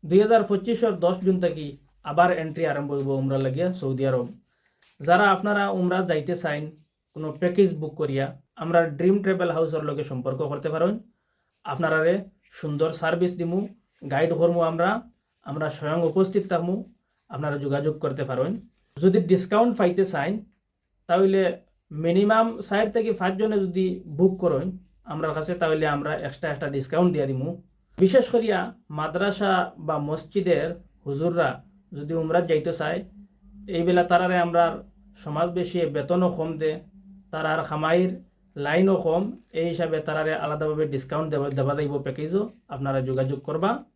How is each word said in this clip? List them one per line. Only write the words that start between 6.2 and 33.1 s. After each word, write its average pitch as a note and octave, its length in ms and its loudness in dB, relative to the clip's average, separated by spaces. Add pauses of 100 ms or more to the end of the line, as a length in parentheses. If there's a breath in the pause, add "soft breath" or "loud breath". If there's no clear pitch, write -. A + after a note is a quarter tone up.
চাইন D3+ 200 -4 (520)
কোনো D#3 120 -6 (120)
প্যাকেজ F3+ 300 4 (100)
বুক D3+ 200 -6
করিয়া, C3+ 260 -2 (360)
আমরা E3 180 4 (180)
ড্রিম F#3 260 4
ট্রাভেল F3+ 320 0
হাউসের D#3+ 320 -2
লগে C#3+ 220 -4
সম্পর্ক C3 300 -4 (100)
করতে C#3+ 240 -6
পারেন। E3+ 180 2 (720)
আপনারারে D#3 500 2 (460)
সুন্দর D#3 300 -2 (100)
সার্ভিস F3 400 0
দিমু, E3+ 200 -2 (520)
গাইড D#3 180 2 (100)
করমু E3+ 200 4 (100)
আমরা, E3 180 2 (580)
আমরা D3+ 200 -4 (100)
স্বয়ং D3+ 240 -2 (100)
উপস্থিত F#3+ 420 2
থাকমু, F3 220 0 (560)
আপনারা C#3+ 340 -4
যোগাযোগ C#3+ 300 0 (100)
করতে C3+ 260 -2
পারেন। C3+ 220 0 (440)
যদি F3+ 220 4 (120)
ডিসকাউন্ট G#3 480 4
পাইতে F#3 340 4
চাইন, D#3+ 220 -2 (720)
তাহলে F#3+ 320 4 (500)
মিনিমাম G3 560 4 (220)
চার G#3+ 260 0
থেকে A3+ 160 0 (100)
পাঁচজনে G3 440 0
যদি F#3 220 0 (320)
বুক F#3 140 6 (100)
করেন E3+ 240 0 (460)
আমরার D#3 240 -4
কাছে, D#3 160 -4 (100)
তাহলে D#3 220 0 (100)
আমরা C#3+ 180 -4 (140)
এক্সট্রা - 280 -8
একটা C#3 200 -8
ডিসকাউন্ট D#3 400 2
দিয়া D3 160 0
দিমু। C3+ 180 -4 (500)
বিশেষ F#3+ 260 6 (100)
করিয়া A3 240 2 (400)
মাদ্রাসা F#3+ 540 0 (340)
বা D#3 100 -2 (120)
মসজিদের E3 600 0 (360)
হুজুররা D#3 440 0 (440)
যদি D3 280 -8
উমরা D#3+ 200 2 (100)
যাইতে D#3+ 300 2
চায়, E3 180 -4 (800)